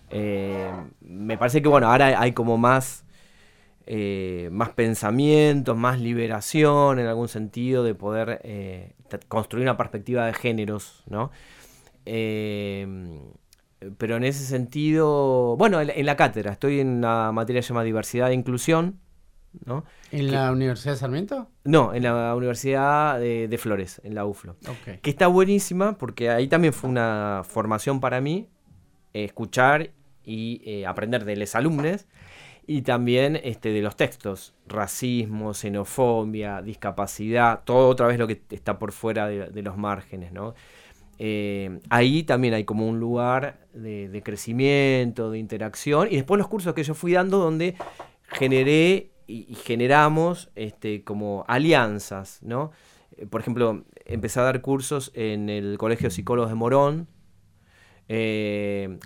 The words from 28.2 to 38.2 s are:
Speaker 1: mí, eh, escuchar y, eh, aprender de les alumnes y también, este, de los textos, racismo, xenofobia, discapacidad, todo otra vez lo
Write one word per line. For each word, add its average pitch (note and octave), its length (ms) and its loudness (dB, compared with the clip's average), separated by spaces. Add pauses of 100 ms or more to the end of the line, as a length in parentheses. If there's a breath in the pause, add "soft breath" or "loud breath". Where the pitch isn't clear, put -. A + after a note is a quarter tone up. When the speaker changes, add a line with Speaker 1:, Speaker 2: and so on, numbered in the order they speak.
Speaker 1:
mí, D#3+ 280 -4 (680)
eh, G#2+ 100 -4
escuchar B2+ 640 0 (340)
y, A2+ 400 -8
eh, G2+ 220 -8
aprender G#2+ 380 -4
de G#2 120 -4
les G#2 180 -6
alumnes D3+ 540 -2 (580 loud breath)
y D3 160 -2
también, B2+ 600 2
este, A2+ 300 -4
de G#2+ 100 0
los G#2 140 -4
textos, - 580 -4 (120)
racismo, G#2+ 840 -4
xenofobia, G#2+ 1120 -2
discapacidad, G#2+ 1000 0
todo B2+ 240 6
otra B2+ 180 4
vez A#2+ 120 2
lo A#2 100 0